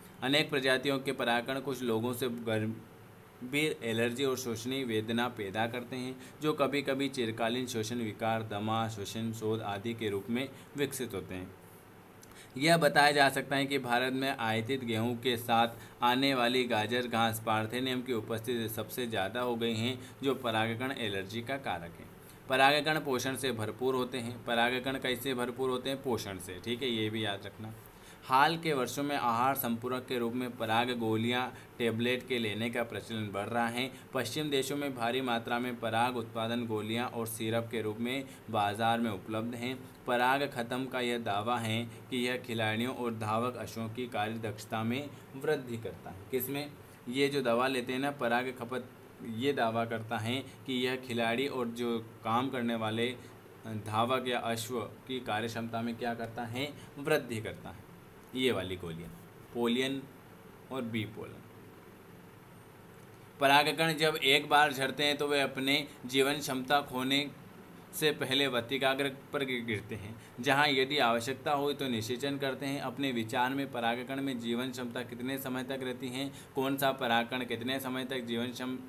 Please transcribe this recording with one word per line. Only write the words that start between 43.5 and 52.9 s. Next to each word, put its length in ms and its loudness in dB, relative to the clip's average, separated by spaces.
अश्वों 320 -6
की 180 -6
कार्यदक्षता 760 -4
में 260 -2
वृद्धि 420 -2
करता 320 -10
है। 80 -14
किसमें? 400 -2
ये 180 4
जो 140 2
दवा 260 4
लेते 260 0
हैं 60 0
ना, 120 0
पराग 480 0
खपत, 300 -6
ये 180 2
दावा 320 2
करता 320 -4
है 260 -2
कि 200 0
यह 100 2
खिलाड़ी 520 0
और 200 -2
जो 320 0
काम 260 2
करने 260 0
वाले 400 0